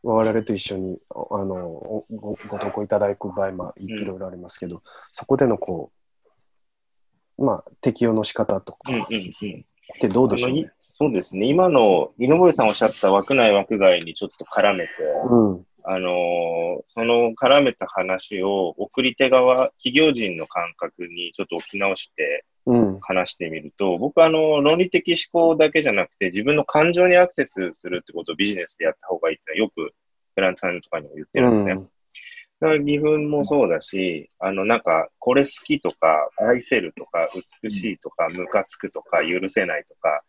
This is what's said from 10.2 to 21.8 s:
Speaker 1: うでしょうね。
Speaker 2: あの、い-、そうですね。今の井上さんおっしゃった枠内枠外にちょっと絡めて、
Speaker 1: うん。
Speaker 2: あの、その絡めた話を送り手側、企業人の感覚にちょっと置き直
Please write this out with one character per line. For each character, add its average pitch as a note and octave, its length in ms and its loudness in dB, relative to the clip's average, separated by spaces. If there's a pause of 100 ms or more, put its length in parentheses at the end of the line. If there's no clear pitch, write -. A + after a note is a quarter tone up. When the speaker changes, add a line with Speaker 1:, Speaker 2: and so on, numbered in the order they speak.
Speaker 1:
う A#2 40 0
で G2+ 80 0
し A#2+ 80 -2
ょ - 40 -2
う - 20 -2
ね。 C#3+ 80 0
Speaker 2:
あ - 40 -4
の、 - 40 -10
い-、 - 120 -20
そ - 280 -4
う C3 40 0
で G2 100 0
す - 160 -10
ね。 G#2+ 100 0
今 F3 220 4
の G#2+ 480 4
井 B2 100 0
上 E3 240 8
さ C3 120 2
ん A2 40 4
お G#2+ 40 4
っ - 20 -2
し - 100 0
ゃ A2 40 4
っ - 40 2
た G2 200 2
枠 G2 240 2
内 A2+ 180 6
枠 G2+ 240 2
外 F#2 220 6
に E2 160 -10
ち G2+ 100 -8
ょ - 20 -8
っ - 40 -8
と - 140 -16
絡 G2+ 280 2
め F2+ 120 -4
て、 - 60 -14 (380)
Speaker 1:
う A2 240 6
ん。 F2+ 120 -12 (180)
Speaker 2:
あ F#2+ 140 -4
の、 F2 880 -2
そ A2+ 180 -6
の A#2 260 4
絡 C3+ 300 4
め B2+ 120 2
た - 140 -10
話 F#2+ 560 -6
を F#2+ 260 0
送 G#2+ 340 -6
り B2+ 120 -2
手 C3 140 2
側、 B2+ 420 4 (120)
企 B2+ 140 0
業 D#3 140 6
人 G#2+ 240 -4
の D#2+ 120 -8
感 E2+ 300 -8
覚 F2 300 -10
に F2 260 -14
ち - 80 -10
ょ F#2 40 -4
っ - 20 -20
と E2+ 80 -8
置 E2 120 -8
き G2+ 120 -10
直 G2 160 0